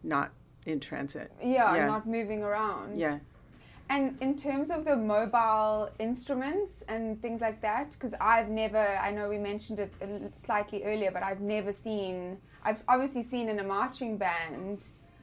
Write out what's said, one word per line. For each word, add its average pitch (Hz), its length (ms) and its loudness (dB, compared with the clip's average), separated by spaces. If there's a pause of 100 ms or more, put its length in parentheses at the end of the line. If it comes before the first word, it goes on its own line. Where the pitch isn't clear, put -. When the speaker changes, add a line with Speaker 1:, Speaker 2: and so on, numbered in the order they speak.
Speaker 1:
not 147 300 0 (340)
in 156 140 -2
transit. 139 500 -6 (100)
Speaker 2:
Yeah, 247 360 4
Speaker 1:
Yeah. 151 100 6
Speaker 2:
not 214 200 2
moving 214 360 -2
around. 208 560 -2
Speaker 1:
Yeah. 151 220 0 (680)
Speaker 2:
And 269 340 2
in 269 140 2
terms 277 340 -2
of 311 160 -2
the 285 100 6
mobile 214 1000 4
instruments 262 880 -2
and 220 320 -2
things 233 220 -4
like 220 180 -2
that, 233 380 -2
'cause 240 200 -6
I've 220 300 6
never, 220 300 0
I 202 320 2
know 208 180 -2
we 208 100 0
mentioned 208 400 -4
it 202 220 -2
a 196 40 -8
l-, 202 300 -8
slightly 208 500 -2
earlier, 208 260 2
but 185 120 -2
I've 196 200 -2
never 202 300 0
seen, 190 640 -4 (260)
I've 220 240 0
obviously 254 340 4
seen 240 280 -2
in 208 80 0
a 196 60 -2
marching 220 520 -2
band, 185 720 -4 (360)